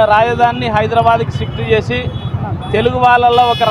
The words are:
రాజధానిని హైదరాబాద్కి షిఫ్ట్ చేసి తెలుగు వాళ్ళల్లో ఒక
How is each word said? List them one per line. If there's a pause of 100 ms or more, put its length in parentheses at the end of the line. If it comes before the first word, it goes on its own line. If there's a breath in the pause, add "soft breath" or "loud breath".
(140)
రాజధానిని
హైదరాబాద్కి
షిఫ్ట్
చేసి (800)
తెలుగు
వాళ్ళల్లో
ఒక